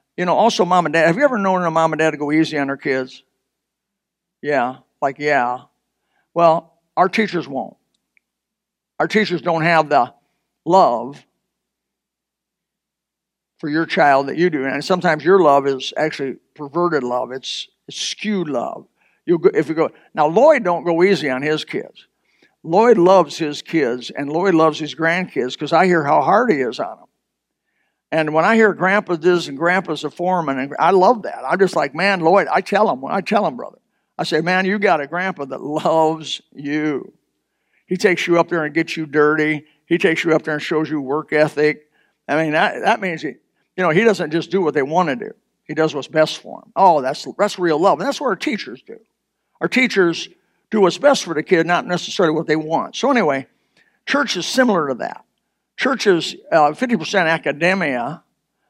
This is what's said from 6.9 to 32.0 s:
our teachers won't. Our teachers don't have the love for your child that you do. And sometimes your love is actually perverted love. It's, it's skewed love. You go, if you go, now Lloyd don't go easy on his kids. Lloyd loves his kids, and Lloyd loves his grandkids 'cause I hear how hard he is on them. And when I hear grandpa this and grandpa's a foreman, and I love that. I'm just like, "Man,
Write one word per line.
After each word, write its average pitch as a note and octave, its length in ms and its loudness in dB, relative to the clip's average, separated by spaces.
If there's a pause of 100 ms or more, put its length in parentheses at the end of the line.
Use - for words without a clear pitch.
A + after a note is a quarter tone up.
our F3+ 120 2
teachers F#3 380 -2
won't. C3+ 300 -10 (1200)
Our D#3+ 100 -2
teachers F3+ 320 -2
don't E3 220 -2
have D#3+ 260 2
the C3 240 2 (520)
love C#3 600 2 (2250)
for D#3+ 100 -8
your D#3 180 -2
child C#3+ 400 4
that - 100 -6
you E3+ 140 -6
do. C#3+ 140 -4
And C3+ 200 -4
sometimes E3+ 400 0
your F#3+ 160 6
love C#3+ 260 6
is C3 300 -4
actually D3 400 -4 (180)
perverted D3+ 500 -2
love. B2 260 -4
It's, - 380 -12 (180)
it's - 140 -16
skewed G3 480 -4
love. - 380 -6 (380)
You E3+ 140 2
go, D3+ 160 4
if D3 140 0
you D#3+ 60 -4
go, D#3 160 0 (240)
now D3+ 120 2
Lloyd A#3+ 380 4
don't F3 200 -2
go E3+ 180 2
easy D#3 280 2
on C3 120 -4
his D3+ 220 -4
kids. - 440 -10 (540)
Lloyd G#3 360 4
loves F3 400 4
his D3 220 -6
kids, B2+ 500 -2
and C#3 200 -8
Lloyd F3 240 2
loves D#3+ 240 4
his D3 160 -8
grandkids E3 640 -2
'cause D3+ 140 -4
I F3 140 4
hear E3+ 180 2
how C#3+ 180 2
hard G3+ 280 2
he D3 100 2
is B2 180 -4
on A2 180 -8
them. - 120 -20 (1040)
And D3+ 220 -2
when D#3+ 100 4
I G#3+ 100 4
hear A3 180 6
grandpa F#3 440 0
this E3 320 0
and C#3 100 -10
grandpa's E3+ 460 -2
a D3 60 -6
foreman, E3+ 480 -2
and C#3 200 -6
I E3 120 4
love G3 320 4
that. A#2+ 220 -10
I'm D3+ 140 -2
just F#3+ 160 2
like, D3 200 -2
"Man, F#3 260 0